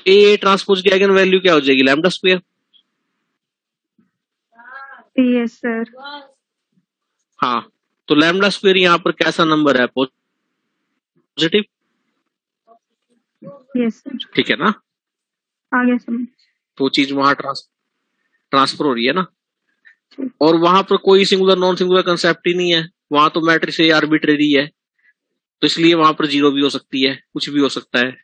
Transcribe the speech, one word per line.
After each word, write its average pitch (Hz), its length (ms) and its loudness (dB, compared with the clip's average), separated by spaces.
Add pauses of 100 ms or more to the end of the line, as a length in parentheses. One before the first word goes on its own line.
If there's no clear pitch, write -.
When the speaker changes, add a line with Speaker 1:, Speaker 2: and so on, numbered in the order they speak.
Speaker 1:
ए 202 300 6
transpose 196 460 0
की 190 80 0
आइगन 190 200 2
वैल्यू 190 300 2
क्या 185 140 2
हो 151 60 4
जाएगी? 135 220 2
लैम्डा 143 260 2
square। 185 320 -2 (2750)
Speaker 2:
यस 247 380 0
sir। 226 280 -8 (1600)
Speaker 1:
हाँ, 123 300 -4 (380)
तो 156 60 0
लैम्डा 175 340 2
square 190 280 0
यहाँ 180 220 2
पर 170 160 -2
कैसा 165 300 -2
number 151 360 2
है? 123 60 2 (100)
पॉजिटिव। - 1700 -8 (2000)
Speaker 2:
यस 233 200 -4
sir। - 200 -16 (180)
Speaker 1:
ठीक - 160 -2
है 113 60 0
ना? 165 120 -2 (1040)
Speaker 2:
आ 247 120 -2
गया 247 140 0
समझ। 233 280 -10 (520)
Speaker 1:
तो 135 100 -2
चीज 139 240 -2
वहां 139 220 0
ट्रांस-, - 340 -12 (840)
transfer 139 320 -2
हो 143 100 0
रही 117 120 -4
है 135 60 0
ना? 185 140 -4 (840)
Speaker 2:
ठीक। - 300 -10
Speaker 1:
और 165 140 4
वहां 175 260 2
पर 196 220 -2
कोई 196 200 4
singular 190 340 2
नॉन 185 180 0
सिंगुलर 180 260 0
concept 170 440 -2
ही 175 80 0
नहीं 175 200 -2
है, 165 140 -2 (240)
वहां 147 180 4
तो 170 100 -4
matrix 160 400 -2
ए 160 120 4
arbitrary 151 600 0
है, 139 140 2 (960)
तो 151 40 0
इसलिए 170 280 2
वहां 156 200 2
पर 156 120 -4
zero 143 240 2
भी 139 100 -2
हो 143 100 0
सकती 131 320 -6
है, 135 120 -2 (180)
कुछ 147 180 -8
भी 143 100 -2
हो 139 100 2
सकता - 280 -6
है। 123 260 -2